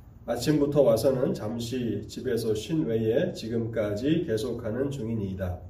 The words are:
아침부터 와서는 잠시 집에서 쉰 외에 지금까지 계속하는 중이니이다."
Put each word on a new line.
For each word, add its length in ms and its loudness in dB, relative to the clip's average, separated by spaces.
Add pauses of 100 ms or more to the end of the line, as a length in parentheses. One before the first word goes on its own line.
(260)
아침부터 560 4
와서는 520 4
잠시 720 -4
집에서 480 -2
쉰 320 -2
외에 460 2
지금까지 920 0
계속하는 680 -2
중이니이다." 760 -4